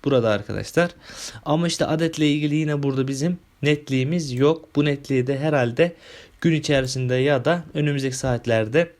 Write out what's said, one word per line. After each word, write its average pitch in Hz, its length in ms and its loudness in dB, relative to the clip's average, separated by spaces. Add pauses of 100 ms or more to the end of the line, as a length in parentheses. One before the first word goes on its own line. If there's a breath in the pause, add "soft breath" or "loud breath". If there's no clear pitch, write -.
burada 123 260 2
arkadaşlar. 104 600 -2 (540 loud breath)
Ama 160 220 0
işte 165 200 -2
adetle 160 420 0
ilgili 147 260 0
yine 151 280 0
burada 135 260 0
bizim 147 300 -2 (240)
netliğimiz 147 720 0
yok. 143 440 2
Bu 143 80 4
netliği 139 420 0
de 135 120 -2
herhalde 147 540 2 (480 loud breath)
gün 170 120 4
içerisinde 131 640 0
ya 131 300 2
da 165 200 0 (100)
önümüzdeki 139 420 -2
saatlerde 117 840 0